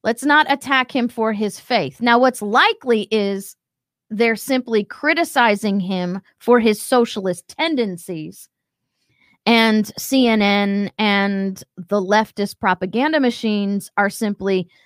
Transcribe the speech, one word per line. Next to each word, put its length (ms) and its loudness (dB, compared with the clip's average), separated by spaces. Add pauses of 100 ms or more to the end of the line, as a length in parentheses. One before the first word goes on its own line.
Let's 200 -2
not 280 2
attack 440 -2
him 120 0
for 260 -2
his 260 -4
faith. 420 -4
Now, 180 4
what's 220 2
likely 680 0
is 440 -2 (540)
they're 260 0
simply 480 -2
criticizing 960 0
him 420 -4 (180)
for 200 4
his 220 2
socialist 680 -2
tendencies. 1000 -6 (960)
And 520 2
C 300 2
N 140 2
N 580 0
and 640 -2 (140)
the 240 -2
leftist 580 -2
propaganda 600 -2
machines 800 -2
are 120 2
simply 580 -2 (180)